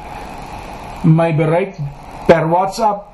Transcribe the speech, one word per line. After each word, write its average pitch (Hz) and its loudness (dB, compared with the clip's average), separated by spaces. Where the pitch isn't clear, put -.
my 165 4
bereik 165 0
per 160 6
WhatsApp 196 2